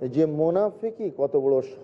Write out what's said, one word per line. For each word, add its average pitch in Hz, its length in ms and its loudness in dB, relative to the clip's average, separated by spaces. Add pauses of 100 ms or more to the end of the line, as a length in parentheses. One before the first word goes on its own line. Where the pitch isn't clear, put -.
(100)
যে 151 160 2
মুনাফিকই 190 920 -2
কত 139 180 0
বড় 135 260 4 (220)